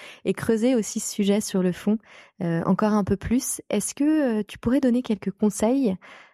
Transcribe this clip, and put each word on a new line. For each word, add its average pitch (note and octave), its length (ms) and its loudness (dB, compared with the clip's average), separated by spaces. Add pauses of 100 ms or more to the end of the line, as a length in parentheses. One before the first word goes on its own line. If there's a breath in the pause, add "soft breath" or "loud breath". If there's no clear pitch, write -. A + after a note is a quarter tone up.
(240 loud breath)
et G3 80 0
creuser A3+ 420 2
aussi A3 260 -2
ce - 120 -8
sujet G3+ 280 2
sur F#3+ 220 -2
le F#3 100 2
fond, G#3+ 260 -2 (440 loud breath)
euh, E3+ 240 0
encore G#3 260 2
un G#3 120 2
peu G3 120 -2
plus. - 440 -2 (100)
Est-ce - 240 -4
que, C#4+ 460 2
euh, - 60 -2
tu - 120 -16
pourrais B3+ 220 2
donner B3 220 2
quelques G3+ 280 -4
conseils G#3+ 640 2 (380 loud breath)